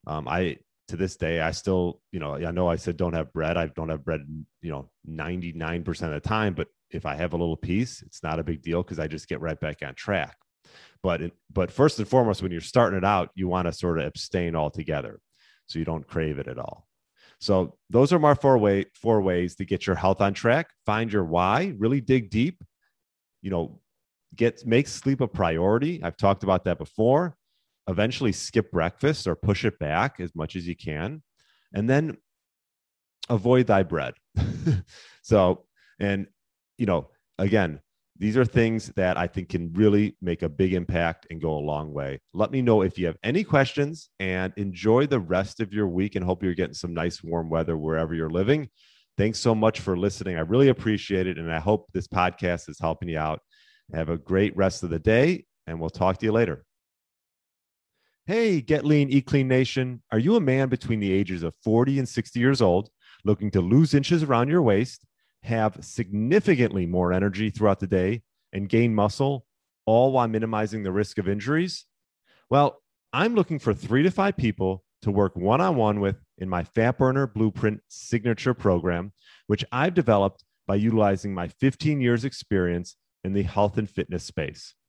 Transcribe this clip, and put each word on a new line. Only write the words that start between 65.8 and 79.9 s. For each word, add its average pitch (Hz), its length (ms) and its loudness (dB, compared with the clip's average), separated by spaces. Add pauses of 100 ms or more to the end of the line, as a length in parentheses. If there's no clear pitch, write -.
significantly 113 1080 0
more 90 260 0
energy 101 380 0
throughout 101 280 2
the 101 60 -4
day, 95 380 -2 (280)
and 98 160 -6
gain 113 280 2
muscle, 127 500 0 (400)
all 120 260 6
while 127 160 2
minimizing 110 540 -2
the 98 100 -4
risk 104 280 -2
of 92 100 -2
injuries? 143 560 -4 (640)
Well, 143 320 2 (320)
I'm 214 220 0
looking 170 240 2
for - 120 0
three 113 300 0
to 180 80 4
five 196 260 0
people 95 480 -2 (200)
to 107 80 0
work 98 240 2
one-on-one 110 640 2
with 98 180 0 (220)
in 92 100 -8
my 90 140 -2
Fat 117 340 0
Burner 135 300 2
Blueprint 107 640 -2
Signature 117 640 -2
Program, 90 580 0 (320)
which 104 260 -2
I've 151 220 0